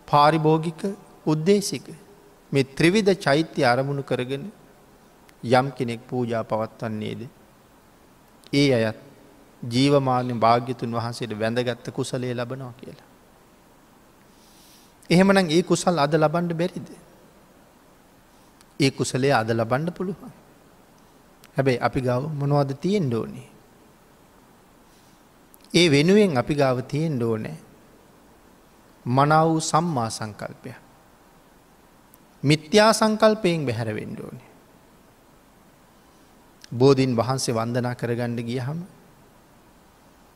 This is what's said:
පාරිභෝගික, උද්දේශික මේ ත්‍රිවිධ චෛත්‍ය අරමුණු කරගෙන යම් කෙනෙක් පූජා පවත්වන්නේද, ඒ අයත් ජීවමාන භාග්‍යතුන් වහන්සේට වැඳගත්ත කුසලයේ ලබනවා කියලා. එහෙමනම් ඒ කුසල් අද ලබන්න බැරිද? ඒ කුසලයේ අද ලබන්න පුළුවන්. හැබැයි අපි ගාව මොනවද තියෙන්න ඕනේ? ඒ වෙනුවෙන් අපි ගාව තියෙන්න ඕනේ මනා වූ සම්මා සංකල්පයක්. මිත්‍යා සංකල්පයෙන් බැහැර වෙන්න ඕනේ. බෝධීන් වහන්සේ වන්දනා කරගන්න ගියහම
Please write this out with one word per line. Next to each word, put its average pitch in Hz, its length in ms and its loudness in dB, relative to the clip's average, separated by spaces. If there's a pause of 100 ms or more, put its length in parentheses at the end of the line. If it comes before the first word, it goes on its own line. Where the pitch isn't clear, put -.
පාරිභෝගික, 156 720 2 (420)
උද්දේශික 160 640 0 (680)
මේ 135 140 2
ත්‍රිවිධ 190 500 2
චෛත්‍ය 160 460 0
අරමුණු 135 400 0
කරගෙන 131 420 -6 (1000)
යම් 127 280 2
කෙනෙක් 117 320 -8
පූජා 117 420 -4
පවත්වන්නේද, 110 800 -8 (1300)
ඒ 143 220 2
අයත් 113 260 0 (640)
ජීවමාන 127 760 0
භාග්‍යතුන් 120 560 0
වහන්සේට 117 420 -6
වැඳගත්ත 117 560 -4
කුසලයේ 123 440 -6
ලබනවා 123 380 -10
කියලා. - 360 -20 (2000)
එහෙමනම් 190 400 4
ඒ 170 120 4
කුසල් 175 360 0
අද 147 160 2
ලබන්න 165 400 0
බැරිද? 165 340 -6 (1900)
ඒ 139 100 4
කුසලයේ 135 440 0
අද 113 160 0
ලබන්න 123 420 -2
පුළුවන්. 190 400 -10 (1160)
හැබැයි 131 300 0
අපි 120 200 -2
ගාව 123 300 -2
මොනවද 143 460 0
තියෙන්න 180 360 -2
ඕනේ? 123 360 -8 (2250)
ඒ 175 140 6
වෙනුවෙන් 165 500 4
අපි 147 160 -2
ගාව 131 300 2
තියෙන්න 143 380 -4
ඕනේ 117 360 -4 (1500)
මනා 147 380 4
වූ 160 160 0
සම්මා 151 500 -2
සංකල්පයක්. - 720 -12 (1600)
මිත්‍යා 208 480 4
සංකල්පයෙන් 214 720 2
බැහැර 110 300 -4
වෙන්න - 240 -10
ඕනේ. - 320 -16 (2250)
බෝධීන් 131 460 4
වහන්සේ 127 380 -2
වන්දනා 120 400 -4
කරගන්න 120 440 -6
ගියහම 123 400 -6 (1600)